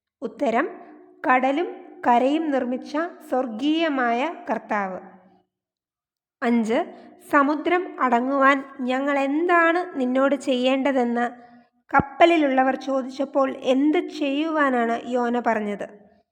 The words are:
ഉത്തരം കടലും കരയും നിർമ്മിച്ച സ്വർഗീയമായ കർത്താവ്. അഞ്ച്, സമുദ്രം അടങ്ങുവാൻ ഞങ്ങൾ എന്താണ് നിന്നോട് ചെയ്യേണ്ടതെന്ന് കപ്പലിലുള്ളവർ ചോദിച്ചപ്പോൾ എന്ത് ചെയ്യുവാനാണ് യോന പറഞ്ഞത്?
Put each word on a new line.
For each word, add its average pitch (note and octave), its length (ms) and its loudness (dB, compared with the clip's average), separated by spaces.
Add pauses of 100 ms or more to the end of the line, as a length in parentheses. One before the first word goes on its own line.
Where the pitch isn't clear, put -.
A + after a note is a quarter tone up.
(220)
ഉത്തരം C#4 480 -2 (580)
കടലും C#4 480 0 (320)
കരയും C#4 440 2
നിർമ്മിച്ച B3 460 -4 (320)
സ്വർഗീയമായ C4+ 1040 -2 (160)
കർത്താവ്. G#3 480 -4 (1400)
അഞ്ച്, A#3 500 0 (380)
സമുദ്രം D#4 680 2
അടങ്ങുവാൻ C4+ 640 2 (180)
ഞങ്ങൾ C4+ 380 -2
എന്താണ് E4 800 0
നിന്നോട് C4 360 2
ചെയ്യേണ്ടതെന്ന് B3+ 960 0 (640)
കപ്പലിലുള്ളവർ C#4 800 4
ചോദിച്ചപ്പോൾ C4+ 840 -2
എന്ത് D4 500 2
ചെയ്യുവാനാണ് C#4 1000 0
യോന A#3+ 340 -2
പറഞ്ഞത്? G#3+ 680 -4 (260)